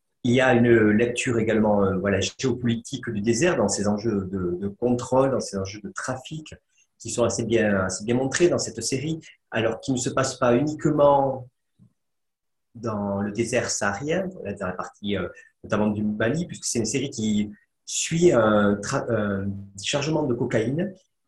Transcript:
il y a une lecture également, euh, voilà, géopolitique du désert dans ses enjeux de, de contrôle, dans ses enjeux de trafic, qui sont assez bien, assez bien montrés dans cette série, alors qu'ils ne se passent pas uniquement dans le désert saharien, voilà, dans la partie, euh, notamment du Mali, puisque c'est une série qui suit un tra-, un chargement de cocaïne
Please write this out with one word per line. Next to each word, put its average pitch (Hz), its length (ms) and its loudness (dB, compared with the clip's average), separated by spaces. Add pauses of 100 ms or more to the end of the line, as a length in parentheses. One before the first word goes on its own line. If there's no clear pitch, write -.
(240)
il 120 100 2
y 127 80 4
a 127 120 6
une 117 360 6
lecture 117 500 2
également, 107 460 2
euh, 95 120 0
voilà, 95 220 0
géopolitique 117 920 -4
du 101 120 -4
désert 117 340 2
dans 104 140 2
ses 101 180 -2
enjeux 104 440 -2
de, 90 280 -2
de 101 80 -4
contrôle, 123 640 0
dans 117 80 0
ses 101 180 -6
enjeux 95 240 -8
de 95 100 -12
trafic, - 600 -10 (460)
qui 110 100 -14
sont 120 140 0
assez 117 200 -2
bien, 107 420 2
assez 92 180 -6
bien 117 120 0
montrés 135 340 2
dans 139 80 0
cette - 240 -6
série, 151 400 -4 (300)
alors 113 280 -2
qu'ils - 140 -2
ne 120 60 -2
se - 100 -4
passent 131 280 -2
pas 123 180 4
uniquement 143 920 2 (1300)
dans 101 480 -4
le 104 100 -2
désert 113 380 0
saharien, 151 640 -2
voilà, 101 220 -8
dans 95 120 -6
la 92 60 -4
partie, 98 420 -6
euh, 90 140 -4 (340)
notamment 107 240 0
du 104 160 -2
Mali, 113 440 -2
puisque - 180 -12
c'est - 140 -4
une 107 60 0
série 131 260 -4
qui 104 380 -2 (360)
suit 165 480 2
un 107 420 4
tra-, 135 340 -4
un 101 380 -2 (340)
chargement 147 420 -2
de 127 100 0
cocaïne 131 600 -2 (340)